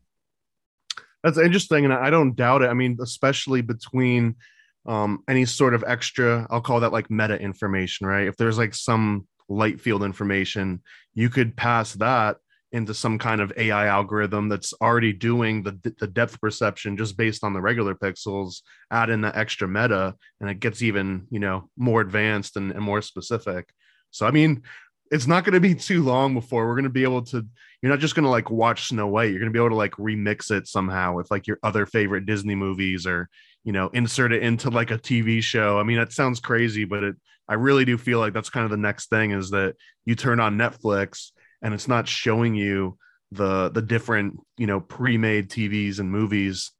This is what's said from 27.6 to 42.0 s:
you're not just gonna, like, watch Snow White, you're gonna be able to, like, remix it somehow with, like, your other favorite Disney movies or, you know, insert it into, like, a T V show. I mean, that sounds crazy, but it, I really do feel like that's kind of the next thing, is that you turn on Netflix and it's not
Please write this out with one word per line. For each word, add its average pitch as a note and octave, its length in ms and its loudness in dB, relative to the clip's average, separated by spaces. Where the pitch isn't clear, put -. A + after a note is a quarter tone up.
you're B2+ 80 2
not C#3+ 80 4
just D3+ 160 -2
gonna, D3 160 4
like, A#2 180 2
watch A2+ 400 0
Snow G#2+ 180 -2
White, G#2+ 260 2
you're F#2+ 80 -4
gonna A2+ 100 -2
be A2+ 80 2
able A#2+ 100 4
to, A2+ 60 0
like, G#2 220 0
remix G#2 540 -4
it G2+ 160 0
somehow F#2 480 -2
with, F2 160 -6
like, G2+ 160 -2
your G#2+ 160 -2
other G#2+ 220 0
favorite G2 400 -2
Disney G#2 300 -2
movies F#2+ 520 -2
or, F2+ 220 -2
you A2 80 -4
know, F#2+ 160 0
insert A#2+ 440 0
it A2 100 2
into, A#2 280 0
like, A#2 200 0
a A2+ 60 -2
T A#2+ 240 -2
V A2+ 220 0
show. G#2 360 2
I G#2 40 2
mean, A#2 160 0
that A2+ 140 -2
sounds B2+ 280 0
crazy, A2+ 460 0
but G2+ 180 -4
it, G2 120 -2
I G#2+ 60 -2
really C3 300 4
do B2 140 2
feel A#2+ 200 0
like A2 140 0
that's G#2+ 160 -6
kind A#2 160 -2
of G#2+ 60 -2
the G#2+ 80 -2
next G#2 320 -4
thing, A2 220 2
is F#2+ 180 -4
that F#2+ 240 0
you A#2 80 0
turn A#2 260 0
on G#2 160 2
Netflix G#2 760 -2
and G#2+ 140 -4
it's - 120 -8
not A#2+ 220 0